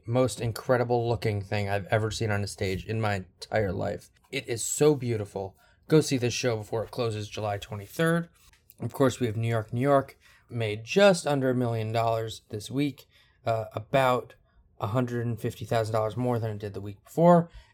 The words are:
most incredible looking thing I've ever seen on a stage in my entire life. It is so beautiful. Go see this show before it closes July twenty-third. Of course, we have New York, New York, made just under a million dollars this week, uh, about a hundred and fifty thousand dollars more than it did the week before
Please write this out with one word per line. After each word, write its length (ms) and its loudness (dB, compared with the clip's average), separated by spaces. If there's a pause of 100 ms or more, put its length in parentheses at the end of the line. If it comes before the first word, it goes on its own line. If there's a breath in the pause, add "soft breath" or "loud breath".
most 340 0
incredible 720 0
looking 320 0
thing 260 -2
I've 200 -2
ever 240 0
seen 180 -4
on 140 -2
a 40 -4
stage 380 -6
in 160 -4
my 140 0
entire 560 -4
life. 400 -6 (200)
It 160 -6
is 160 -6
so 300 4
beautiful. 600 -4 (320 soft breath)
Go 120 6
see 180 2
this 180 0
show 220 -2
before 260 -6
it 80 -12
closes 360 -4
July 300 -4
twenty-third. 720 -2 (500 soft breath)
Of 140 -6
course, 260 2
we 60 0
have 120 -4
New 100 -2
York, 260 -2
New 80 -2
York, 340 2 (320 soft breath)
made 360 -6
just 420 4
under 240 2
a 60 2
million 360 0
dollars 580 0
this 200 -10
week, 380 -4 (400 soft breath)
uh, 260 0
about 640 2 (420)
a 100 -4
hundred 380 -2
and 140 -4
fifty 240 -6
thousand 300 0
dollars 240 0
more 200 0
than 140 -4
it 80 -10
did 140 -8
the 80 -10
week 220 -14
before 460 6 (240 soft breath)